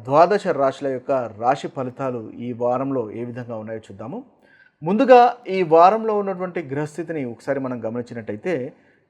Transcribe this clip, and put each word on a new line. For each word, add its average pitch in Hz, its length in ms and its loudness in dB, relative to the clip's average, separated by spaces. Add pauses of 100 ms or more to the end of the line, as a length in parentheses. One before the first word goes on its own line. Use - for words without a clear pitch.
ద్వాదశ 170 440 4
రాశుల 139 420 0
యొక్క 131 240 -4 (260)
రాశి 135 300 -2
ఫలితాలు 127 600 -8
ఈ 120 220 -10
వారంలో 123 580 -2
ఏ 113 140 -8
విధంగా 120 320 -10
ఉన్నాయో 110 220 -10
చూద్దాము. 110 460 -14 (580)
ముందుగా 240 520 6 (140)
ఈ 190 140 0
వారంలో 196 560 6
ఉన్నటువంటి 185 420 -4
గ్రహస్థితిని 151 640 -6
ఒకసారి 127 360 -4
మనం 127 240 -6
గమనించినట్టయితే, 120 880 -6 (380)